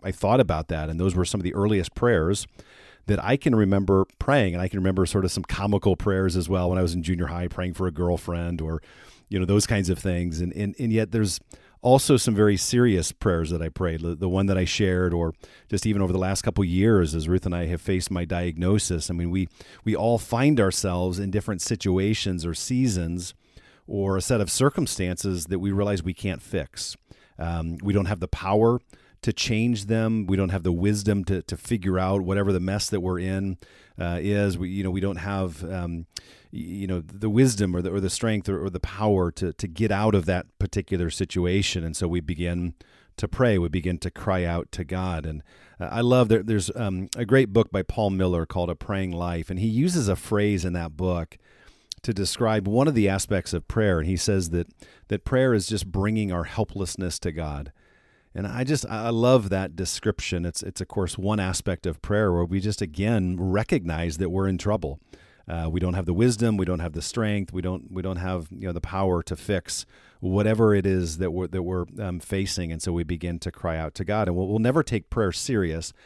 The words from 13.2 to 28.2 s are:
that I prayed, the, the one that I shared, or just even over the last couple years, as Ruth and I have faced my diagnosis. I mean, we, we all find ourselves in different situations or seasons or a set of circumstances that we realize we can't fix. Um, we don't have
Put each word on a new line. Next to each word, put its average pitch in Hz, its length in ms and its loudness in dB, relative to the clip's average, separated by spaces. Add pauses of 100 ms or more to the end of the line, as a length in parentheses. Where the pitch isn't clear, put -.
that 85 100 -2
I 80 80 -4
prayed, 82 320 -4
the, 85 140 -4
the 90 140 -2
one 95 180 2
that 98 100 2
I 92 80 4
shared, 90 480 2
or 85 220 0 (340)
just 101 180 -2
even 104 140 2
over 92 120 2
the 92 60 2
last 92 220 0
couple 101 240 0
years, 90 520 4
as 80 120 -2
Ruth 90 160 2
and 87 100 -2
I 87 120 -2
have 85 140 -4
faced 92 300 -2
my 87 140 -2
diagnosis. 87 840 0
I - 20 -2
mean, 85 180 -2
we, 92 180 0 (360)
we 110 100 0
all 113 240 2
find 127 420 2
ourselves 92 580 0
in 98 120 -4
different 101 300 -4
situations 95 840 0
or 85 80 -4
seasons 90 800 -2 (520)
or 98 300 0
a 95 60 0
set 120 180 0
of 95 100 0
circumstances 95 960 0
that 90 140 -4
we 98 120 -2
realize 101 320 0
we 87 120 -4
can't 90 260 -6
fix. - 560 -8 (420)
Um, 82 440 -4
we 101 100 0
don't 98 140 2
have 92 140 -2